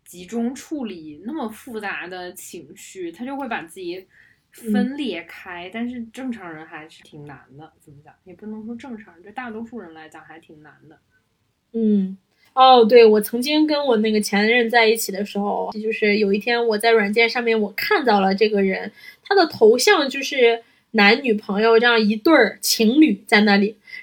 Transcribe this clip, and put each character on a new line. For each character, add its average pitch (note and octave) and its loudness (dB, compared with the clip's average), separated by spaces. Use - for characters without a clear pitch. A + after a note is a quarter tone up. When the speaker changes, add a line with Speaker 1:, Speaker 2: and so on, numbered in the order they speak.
Speaker 1:
集 F3+ -20
中 A#3 -6
处 C#4 -10
理 D#3+ -16
那 A#3 -12
么 D4 -8
复 A3 -16
杂 F3 -10
的 F3+ -14
情 E3 -20
绪， F3 -14
他 E3+ -16
就 C4+ -10
会 C#4 -10
把 G#3+ -8
自 E3 -18
己 F3+ -12
分 A3+ -4
裂 F#3 -8
开， F3+ -16
Speaker 2:
嗯。 F#3 -18
Speaker 1:
但 A#3 -8
是 B3 -12
正 B3+ -10
常 F#3 -14
人 D#3 -16
还 D#3 -18
是 - -20
挺 D3+ -20
难 C#3 -20
的， D3+ -20
怎 D#3 -20
么 C#3+ -20
讲？ C#3 -20
也 F#3 -20
不 G#3 -20
能 G#3+ -14
说 A#3+ -12
正 A#3 -16
常 G3 -20
人， E3 -20
对 G3 -20
大 B3 -14
多 A3 -14
数 A3+ -16
人 E3+ -18
来 D#3+ -20
讲 D#3 -20
还 D#3 -20
挺 D#3 -20
难 C#3+ -20
的。 D3+ -20
Speaker 2:
嗯。 G#3 -2
哦， C4 8
对， A#3 8
我 G#3+ 4
曾 A#3+ -6
经 D4+ 0
跟 D4 -2
我 A#3 2
那 G#3+ 0
个 G#3+ 0
前 G#3 -2
任 A#3 2
在 A3+ 4
一 A3+ 2
起 - -8
的 F#3+ -8
时 G3+ -10
候， G3 -4
就 G#3+ -6
是 G#3 0
有 G3+ 0
一 G#3 0
天 A#3+ -2
我 A3 0
在 A3+ 0
软 G#3 2
件 A3+ 2
上 A#3+ -4
面 A3+ 0
我 G3+ -4
看 F#4 -2
到 G#3 2
了 F#3+ 0
这 G#3+ 0
个 G3+ 0
人， F#3+ -4
他 - -2
的 F#4 4
头 A#3 4
像 D4+ 2
就 C#4 -8
是 A#3 0
男 A3 4
女 A#3 0
朋 G#3 -4
友 A3+ 4
这 A#3+ 4
样 A#3+ 4
一 A3 0
对 E4 2
儿 A#3 2
情 A#3 2
侣 B3 2
在 G#3+ 4
那 G#3 4
里， G3+ 0